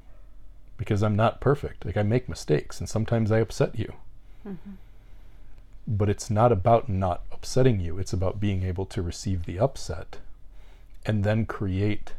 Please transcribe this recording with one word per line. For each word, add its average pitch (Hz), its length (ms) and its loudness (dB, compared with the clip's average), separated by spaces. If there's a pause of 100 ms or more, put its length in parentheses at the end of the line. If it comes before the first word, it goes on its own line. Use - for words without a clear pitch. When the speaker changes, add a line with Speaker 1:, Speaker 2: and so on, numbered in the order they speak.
(760)
Speaker 1:
because 104 260 0
I'm 107 120 4
not 110 260 4
perfect. - 440 0
Like, 87 120 -2
I 104 60 2
make 113 260 2
mistakes, - 500 -2
and 92 100 -6
sometimes 110 420 2
I 110 80 6
upset - 380 0
you. - 160 -4 (540)
Speaker 2:
Mm-hmm. 196 240 -10 (1160)
Speaker 1:
But 101 220 2
it's - 220 -2
not 113 200 6
about 113 380 4
not 95 320 0 (100)
upsetting 127 480 4
you. 90 200 -2
It's - 140 -2
about 92 260 0
being 101 240 2
able 92 240 -2
to - 140 -4
receive 87 440 -2
the 87 140 -6
upset - 580 -2 (880)
and 107 180 2
then 107 220 4
create 101 720 0